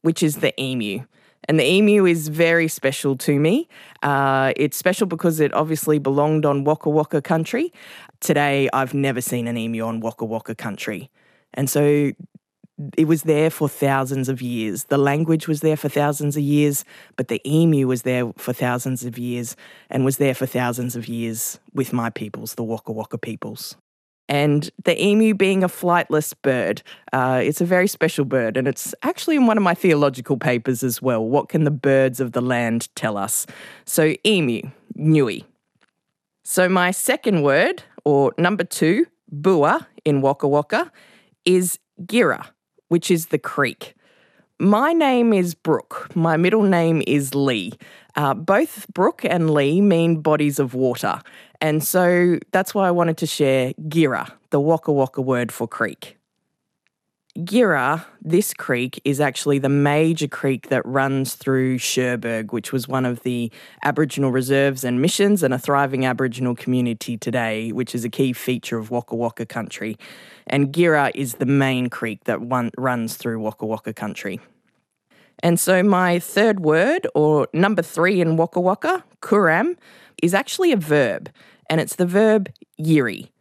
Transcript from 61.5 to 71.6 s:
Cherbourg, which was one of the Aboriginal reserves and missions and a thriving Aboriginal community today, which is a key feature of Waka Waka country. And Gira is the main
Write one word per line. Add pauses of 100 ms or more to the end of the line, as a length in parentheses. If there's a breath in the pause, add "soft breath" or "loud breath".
Cherbourg,
which
was
one
of
the (320 loud breath)
Aboriginal
reserves
and
missions
and
a
thriving
Aboriginal
community
today,
which
is
a
key
feature
of
Waka
Waka
country. (500 loud breath)
And
Gira
is
the
main